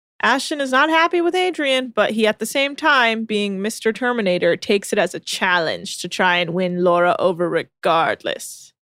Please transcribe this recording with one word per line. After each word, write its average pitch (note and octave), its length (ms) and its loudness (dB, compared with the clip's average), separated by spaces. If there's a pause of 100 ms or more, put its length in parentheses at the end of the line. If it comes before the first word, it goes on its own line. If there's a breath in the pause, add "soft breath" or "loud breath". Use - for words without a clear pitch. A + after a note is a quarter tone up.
(220)
Ashton C4 380 0
is C4+ 100 -4
not C#4 200 4
happy E4+ 300 2
with E4+ 140 0
Adrian, C#4+ 540 0
but G#3+ 240 0
he, A3 120 0
at G#3+ 140 2
the A3 80 -6
same C#4 300 -2
time, A#3+ 480 2
being G3+ 360 -4
Mister A3 320 -2
Terminator, F#3+ 640 0
takes G3 360 -2
it G#3 80 0
as F3+ 120 0
a E3+ 60 -8
challenge D#3+ 840 -2
to F3 60 -8
try F3+ 280 2
and E3+ 180 -2
win F3+ 300 -2
Laura F3 340 4
over F3 300 0
regardless. D#3 1200 -2 (260)